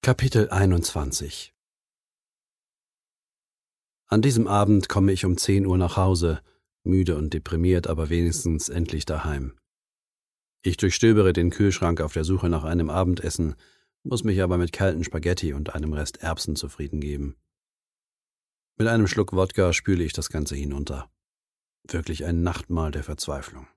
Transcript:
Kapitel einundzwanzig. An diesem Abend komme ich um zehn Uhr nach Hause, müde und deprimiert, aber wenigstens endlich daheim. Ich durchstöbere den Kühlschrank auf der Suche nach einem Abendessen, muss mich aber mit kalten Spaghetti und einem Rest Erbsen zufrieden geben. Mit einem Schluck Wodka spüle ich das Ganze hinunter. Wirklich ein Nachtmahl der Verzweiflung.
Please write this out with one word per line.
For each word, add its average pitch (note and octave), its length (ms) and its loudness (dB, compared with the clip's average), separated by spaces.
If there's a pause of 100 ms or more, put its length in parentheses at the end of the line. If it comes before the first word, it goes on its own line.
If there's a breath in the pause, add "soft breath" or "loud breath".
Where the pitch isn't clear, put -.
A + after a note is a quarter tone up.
Kapitel - 480 2
einundzwanzig. E2 1040 0 (2500)
An A2 140 4
diesem A#2 260 4
Abend G2+ 400 4
komme G2 240 4
ich F#2 140 0
um F#2 100 2
zehn G2 300 2
Uhr F#2 140 2
nach F2 180 0
Hause, F2 460 2 (400)
müde F2+ 340 2
und D2+ 160 -4
deprimiert, E2+ 540 0
aber D#2+ 220 -2
wenigstens E2+ 600 0
endlich E2 360 -4
daheim. D2+ 520 -6 (1040)
Ich F#2 160 -2
durchstöbere G2+ 560 4
den F2 160 2
Kühlschrank E2+ 520 0
auf D#2 120 -4
der D#2+ 100 -2
Suche F2 260 0
nach D#2+ 140 0
einem D#2+ 280 0
Abendessen, E2+ 640 -2 (480 soft breath)
muss A#2 200 -4
mich G2 200 2
aber F2 160 0
mit F2 120 0
kalten F2 320 0
Spaghetti E2 500 -4
und D2 200 -6
einem D#2 200 -4
Rest D2 240 -6
Erbsen D#2+ 380 -6
zufrieden D2 440 -8
geben. C#2+ 360 -8 (1400)
Mit A2+ 100 2
einem A2+ 200 4
Schluck G2 260 0
Wodka F#2 400 2
spüle F2+ 300 0
ich D#2 100 -4
das - 160 -6
Ganze D2 260 -6
hinunter. C#2+ 540 -6 (760)
Wirklich D#2+ 380 -6
ein E2+ 180 0
Nachtmahl E2 480 -4
der D2 120 -8
Verzweiflung. C#2+ 720 -10